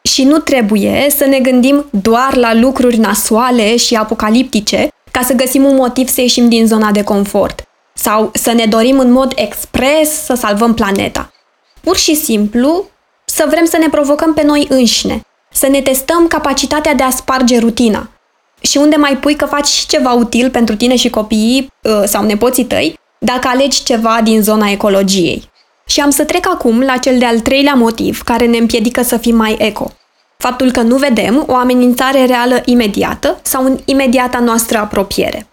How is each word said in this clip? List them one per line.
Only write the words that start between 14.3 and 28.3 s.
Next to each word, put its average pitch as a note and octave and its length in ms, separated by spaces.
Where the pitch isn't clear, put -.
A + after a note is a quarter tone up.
pe D4+ 100
noi D4 260
înșine, A3+ 520
să - 160
ne C#4 140
testăm C4+ 460
capacitatea D4+ 680
de C4 100
a C4 60
sparge B3+ 500
rutina. A3+ 500
Și - 160
unde D4+ 180
mai C#4+ 220
pui C#4+ 180
că D4 100
faci C#4+ 220
și - 200
ceva C4 260
util A#3+ 360
pentru A#3+ 260
tine B3 200
și A#3+ 140
copiii, A3+ 600
ă, G#3+ 200
sau G#3 180
nepoții A#3 420
tăi, B2 340
dacă B3+ 280
alegi C4 360
ceva A3+ 400
din A3 200
zona G#3+ 280
ecologiei. G3 840
Și - 120
am D4 100
să D4 140
trec F4 240
acum B3 340
la C4 160
cel B3+ 200
de-al A#3 220
treilea C#4 340
motiv A3+ 480
care A#3+ 240